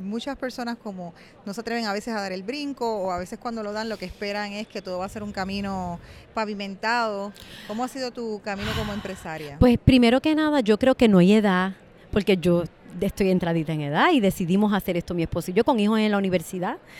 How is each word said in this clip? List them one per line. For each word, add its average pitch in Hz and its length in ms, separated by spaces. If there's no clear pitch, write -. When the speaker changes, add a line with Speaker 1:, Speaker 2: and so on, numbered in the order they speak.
Speaker 1:
muchas 233 360
personas 240 400
como 180 360
no 202 80
se 226 80
atreven 233 240
a 202 80
veces 214 200
a 214 80
dar 196 100
el 185 120
brinco 269 420
o 190 80
a 180 60
veces 180 220
cuando 233 240
lo 208 100
dan 220 160
lo 208 80
que 214 80
esperan 202 480
es 214 140
que 202 140
todo 185 180
va 180 60
a 202 40
ser 214 140
un 208 80
camino 190 680
pavimentado. 208 1000
¿Cómo 220 160
ha 254 40
sido 254 240
tu 226 320
camino 202 340
como 214 160
empresaria? 160 680
Speaker 2:
Pues 240 180
primero 247 440
que 311 140
nada, 302 260
yo 208 180
creo 262 160
que 240 120
no 202 100
hay 180 160
edad, 190 400
porque 208 260
yo 170 260
estoy 196 280
entradita 170 440
en 151 80
edad 151 300
y 294 100
decidimos 196 520
hacer 185 240
esto 170 160
mi 170 80
esposo 170 300
y - 20
yo 214 100
con 262 160
hijos 214 200
en 214 100
la 202 80
universidad, 190 600